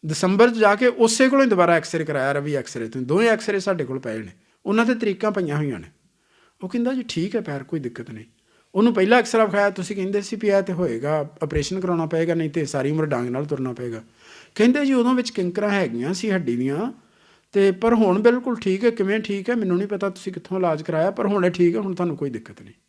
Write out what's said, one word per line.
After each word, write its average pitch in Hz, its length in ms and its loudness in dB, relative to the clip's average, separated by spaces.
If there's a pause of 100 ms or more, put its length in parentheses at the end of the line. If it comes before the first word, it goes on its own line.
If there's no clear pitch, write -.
ਦਸੰਬਰ 190 440 4
'ਚ 233 40 -6
ਜਾ 214 200 4
ਕੇ 240 120 2
ਉਸੇ 240 420 4
ਕੋਲੋਂ 269 160 6
ਹੀ 240 60 2
ਦੁਬਾਰਾ 175 220 6
ਐਕਸਰੇ 160 320 0
ਕਰਾਇਆ, 139 280 0
ਰਵੀ 143 220 -2
ਐਕਸਰੇ 120 340 -6
ਤੋਂ। 127 140 -8
ਦੋਵੇਂ 175 260 2
ਐਕਸਰੇ 214 320 0
ਸਾਡੇ 180 240 -2
ਕੋਲ 131 140 -6
ਪਏ 113 200 -6
ਨੇ, 107 100 -10 (380)
ਉਹਨਾਂ 220 180 2
'ਤੇ 247 100 2
ਤਰੀਕਾਂ 214 360 -2
ਪਈਆਂ 170 260 -2
ਹੋਈਆਂ 143 220 -2
ਨੇ। 85 100 -16 (760)
ਉਹ 185 60 -10
ਕਹਿੰਦਾ, 240 260 -2
"ਜੀ 254 140 -4
ਠੀਕ 196 280 -4
ਹੈ 214 40 0
ਪੈਰ, 139 220 -8
ਕੋਈ 156 180 -6
ਦਿੱਕਤ 123 300 -10
ਨਹੀਂ।" 110 140 -14 (500)
ਉਹਨੂੰ 220 200 4
ਪਹਿਲਾ 202 220 6
ਐਕਸਰਾ 233 280 4
ਵਿਖਾਇਆ, 202 260 2
ਤੁਸੀਂ 196 260 -8
ਕਹਿੰਦੇ 196 240 -2
ਸੀ 202 160 -8
ਵੀ 214 120 -2
ਇਹ 196 140 4
ਤੇ 190 100 -4
ਹੋਏਗਾ, 147 580 -2 (120)
ਆਪਰੇਸ਼ਨ 151 380 -2
ਕਰਾਉਣਾ 180 260 0
ਪਏਗਾ, 165 280 0
ਨਹੀਂ 160 160 0
ਤੇ 156 140 -2
ਸਾਰੀ 135 260 -2
ਉਮਰ 156 160 0
ਡਾਂਗ 123 220 -2
ਨਾਲ 131 160 -4
ਤੁਰਨਾ 135 280 -4
ਪਏਗਾ। 117 300 -10 (520)
ਕਹਿੰਦੇ, 254 300 4
"ਜੀ 269 80 2
ਉਦੋਂ 247 220 2
ਵਿੱਚ 247 160 -2
ਕਿੰਕਰਾਂ 196 400 -2
ਹੈਗੀਆਂ 151 440 -2
ਸੀ 214 160 -4
ਹੱਡੀ 147 260 -2
ਦੀਆਂ, 143 360 -2 (600)
ਤੇ 196 200 4
ਪਰ 226 220 2
ਹੁਣ 208 280 4
ਬਿਲਕੁਲ 247 380 -2
ਠੀਕ 196 240 -2
ਹੈ।" 233 60 4
"ਕਿਵੇਂ 214 300 -2
ਠੀਕ 196 300 -6
ਹੈ?" 240 40 0
"ਮੈਨੂੰ 190 220 0
ਨਹੀਂ 202 120 -2
ਪਤਾ 196 220 -4
ਤੁਸੀਂ 190 220 -10
ਕਿੱਥੋਂ 185 260 -8
ਇਲਾਜ 160 240 0
ਕਰਾਇਆ, 165 280 0
ਪਰ 208 160 -4
ਹੁਣ 196 200 2
ਇਹ 180 40 4
ਠੀਕ 175 240 2
ਹੈ, 220 60 -2
ਹੁਣ 190 140 -4
ਤੁਹਾਨੂੰ 175 220 -4
ਕੋਈ 143 140 -6
ਦਿੱਕਤ 110 320 -14
ਨਹੀਂ।" 101 120 -20 (140)